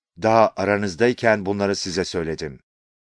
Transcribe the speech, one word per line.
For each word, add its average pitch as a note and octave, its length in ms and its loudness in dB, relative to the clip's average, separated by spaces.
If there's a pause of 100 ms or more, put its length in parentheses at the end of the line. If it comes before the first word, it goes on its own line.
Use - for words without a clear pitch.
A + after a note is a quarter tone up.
(220)
daha A2 340 4
aranızdayken G#2 880 0
bunları G2+ 300 -2
size F2+ 300 -4
söyledim. D#2 540 -6 (520)